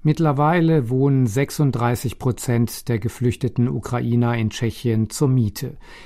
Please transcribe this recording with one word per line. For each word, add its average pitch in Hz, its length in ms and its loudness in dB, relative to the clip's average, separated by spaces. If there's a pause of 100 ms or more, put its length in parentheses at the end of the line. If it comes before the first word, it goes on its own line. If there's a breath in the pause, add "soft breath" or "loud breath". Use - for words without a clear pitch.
Mittlerweile 156 840 2
wohnen 131 380 2
sechsunddreißig 120 920 0
Prozent 120 680 -2
der 117 120 -2
geflüchteten 120 680 -2
Ukrainer 120 720 0
in 110 140 -2
Tschechien 110 580 -2
zur - 180 0
Miete. 123 500 0 (280 loud breath)